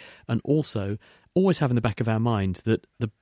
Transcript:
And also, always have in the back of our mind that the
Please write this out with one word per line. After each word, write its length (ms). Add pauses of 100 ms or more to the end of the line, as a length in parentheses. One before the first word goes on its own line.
(260)
And 180
also, 520 (380)
always 240
have 120
in 40
the 80
back 180
of 80
our 120
mind 440
that 220 (120)
the 120 (100)